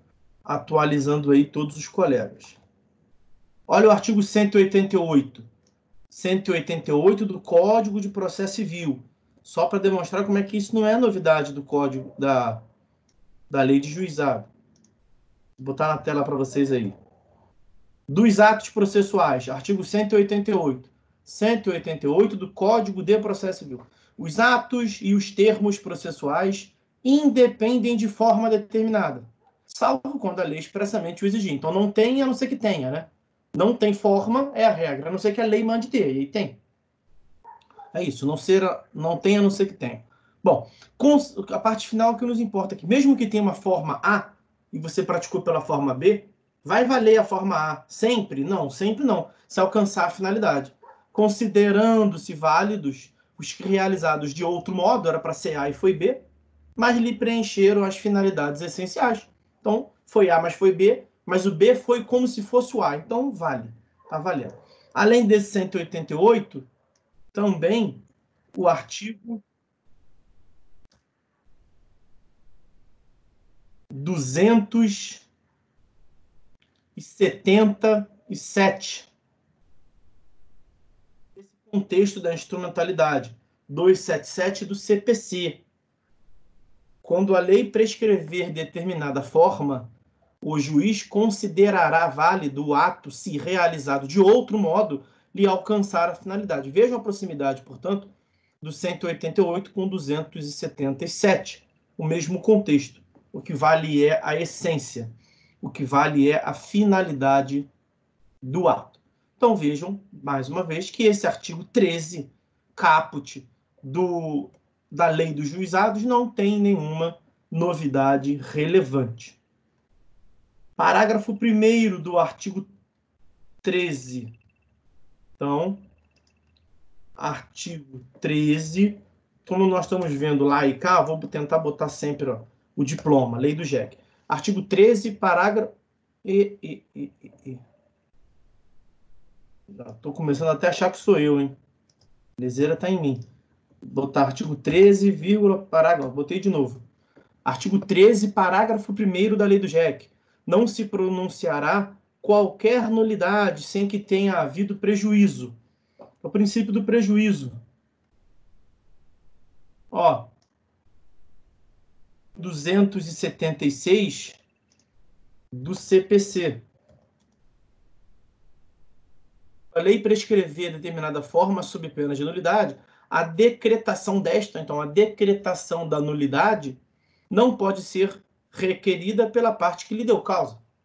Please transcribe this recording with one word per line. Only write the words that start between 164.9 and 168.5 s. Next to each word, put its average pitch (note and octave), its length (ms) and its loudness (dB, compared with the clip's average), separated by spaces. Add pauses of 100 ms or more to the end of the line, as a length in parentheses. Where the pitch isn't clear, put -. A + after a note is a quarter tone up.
do C3 220 -10
C F#3+ 260 2
P G3+ 180 2
C. E3+ 440 -4 (3000)